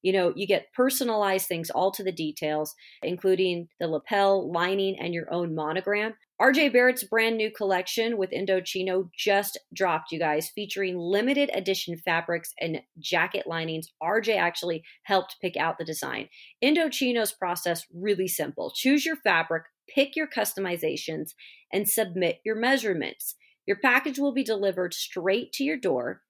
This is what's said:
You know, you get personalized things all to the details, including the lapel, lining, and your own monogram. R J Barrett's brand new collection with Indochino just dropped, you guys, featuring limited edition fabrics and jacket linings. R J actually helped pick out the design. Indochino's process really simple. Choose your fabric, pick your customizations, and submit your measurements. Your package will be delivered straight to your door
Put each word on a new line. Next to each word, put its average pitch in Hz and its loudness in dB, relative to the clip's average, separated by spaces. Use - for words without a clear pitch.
You 185 2
know, 180 2
you 196 -4
get - 0
personalized 220 2
things 165 -4
all 185 2
to 196 -8
the 185 -2
details, 151 -4
including 180 0
the 170 -2
lapel, 190 2
lining, 190 0
and 170 -4
your 165 -6
own 170 -2
monogram. 190 -2
R 262 8
J 294 4
Barrett's 247 4
brand 226 2
new 220 0
collection 214 0
with 190 -2
Indochino 185 0
just 202 2
dropped, 170 0
you 165 -6
guys, 156 0
featuring 196 -4
limited 240 2
edition 190 -2
fabrics 170 -2
and 165 -4
jacket 170 -2
linings. 160 -6
R 196 2
J 220 0
actually 170 -2
helped 190 0
pick 180 -4
out 160 -2
the 165 -6
design. 139 -6
Indochino's 254 2
process 175 -2
really 185 0
simple. - -4
Choose 285 2
your 320 -4
fabric, 165 2
pick 277 2
your 320 -2
customizations, 165 -4
and 196 0
submit 180 0
your 220 -2
measurements. 220 -2
Your 196 0
package 269 2
will 285 2
be 254 0
delivered 190 0
straight 190 -2
to 277 -2
your 302 -2
door 156 -2